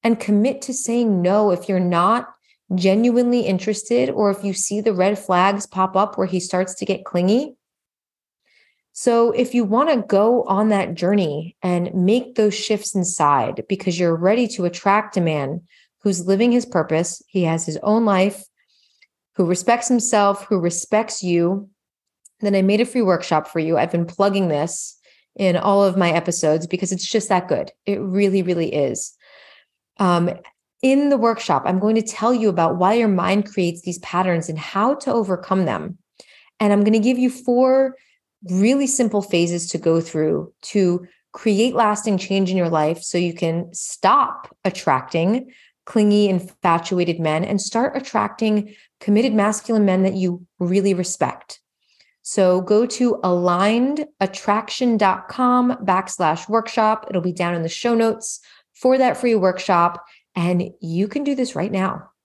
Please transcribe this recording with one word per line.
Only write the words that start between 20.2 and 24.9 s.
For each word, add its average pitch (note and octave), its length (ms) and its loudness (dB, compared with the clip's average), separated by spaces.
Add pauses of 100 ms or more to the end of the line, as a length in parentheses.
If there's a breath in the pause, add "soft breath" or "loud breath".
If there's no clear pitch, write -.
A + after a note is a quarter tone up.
who G3+ 120 0
respects F3+ 640 -2
you, F3+ 480 0 (720)
then G3+ 140 0
I G3 60 4
made G3+ 200 4
a B3 40 4
free B3 160 -2
workshop F3 460 0
for - 120 -4
you. D#3+ 180 0
I've E3 140 0
been E3+ 140 0
plugging G3 420 0
this D#3 500 -4 (380 soft breath)